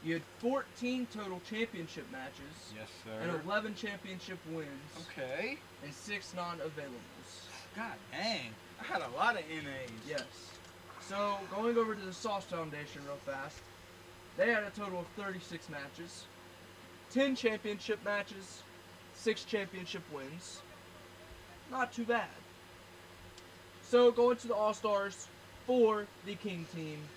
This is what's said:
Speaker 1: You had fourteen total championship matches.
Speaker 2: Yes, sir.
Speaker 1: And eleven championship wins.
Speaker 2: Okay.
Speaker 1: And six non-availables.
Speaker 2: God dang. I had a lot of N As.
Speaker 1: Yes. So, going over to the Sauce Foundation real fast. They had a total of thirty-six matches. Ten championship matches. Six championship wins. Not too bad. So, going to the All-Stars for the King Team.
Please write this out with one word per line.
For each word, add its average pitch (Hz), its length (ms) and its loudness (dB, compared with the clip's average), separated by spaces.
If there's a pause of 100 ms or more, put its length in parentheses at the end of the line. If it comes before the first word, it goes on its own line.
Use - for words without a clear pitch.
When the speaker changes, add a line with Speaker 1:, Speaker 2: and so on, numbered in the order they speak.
Speaker 1:
You 160 100 2
had 165 100 0 (160)
fourteen 247 720 2
total 190 360 -4
championship 185 600 -2
matches. 165 640 -10
Speaker 2:
Yes, 107 140 -8 (160)
sir. 110 80 -8 (100)
Speaker 1:
And 165 240 0
eleven 208 300 2
championship 190 640 -6 (100)
wins. 160 200 -4 (420)
Speaker 2:
Okay. 160 460 -2 (260)
Speaker 1:
And 147 100 -8
six 202 400 -6
non-availables. 156 1160 -6 (260)
Speaker 2:
God 214 160 -4 (220)
dang. 160 380 0 (280)
I - 60 -8
had 370 160 0
a 196 160 -2
lot 226 180 6
of 185 60 0 (100)
N 156 140 -2 (180)
As. 120 80 -8 (180)
Speaker 1:
Yes. 151 140 0 (760)
So, 202 360 2 (160)
going 226 240 6
over 220 160 6
to 196 80 -4
the 190 120 -4
Sauce 196 320 0
Foundation 151 600 -4
real 143 200 -4
fast. 139 320 -4 (800)
They 214 140 8
had 214 120 6
a 196 80 -4
total 196 300 -2
of 165 60 -6 (140)
thirty-six 185 480 -4
matches. 147 540 -8 (880)
Ten 269 240 8
championship 214 680 2
matches. 202 580 -2 (500)
Six - 300 2
championship 185 580 -2 (100)
wins. 147 500 -8 (1080)
Not 254 240 2
too 233 120 0
bad. 220 220 4 (1600)
So, 247 240 12
going 240 260 8
to 240 100 -8
the 226 80 4
All-Stars 208 720 4 (400)
for 214 400 10 (180)
the 202 100 -2
King 175 380 -2
Team. 156 240 -4 (200)